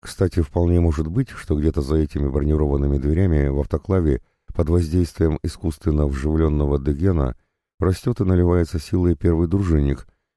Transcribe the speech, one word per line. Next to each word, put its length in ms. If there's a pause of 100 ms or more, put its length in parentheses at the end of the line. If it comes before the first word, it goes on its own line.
Кстати, 400
вполне 400
может 260
быть, 240
что 240
где-то 280
за 140
этими 320
бронированными 680
дверями 520
в 120
автоклаве 600 (320)
под 160
воздействием 720
искусственно 640
вживленного 720
дегена 580 (440)
растет 400
и 40
наливается 540
силой 380
первый 320
дружинник, 580 (300)